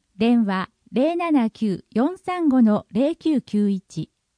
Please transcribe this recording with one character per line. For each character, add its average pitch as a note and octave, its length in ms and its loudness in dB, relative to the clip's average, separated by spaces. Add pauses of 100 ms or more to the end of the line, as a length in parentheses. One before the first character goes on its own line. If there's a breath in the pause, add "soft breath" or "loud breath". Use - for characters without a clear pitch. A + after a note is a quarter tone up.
(160)
電 A#3 280 2
話、 F#3+ 260 -4 (220)
零 C#4+ 220 0
七 D4+ 360 0
九 G3+ 420 -4
四 D4+ 260 -2
三 F4+ 300 -2
五 B3+ 140 4
の G#3 280 2
零 C#4 240 -2
九 D#4 280 -2
九 G#3 280 -2
一。 F#3 400 -8 (280)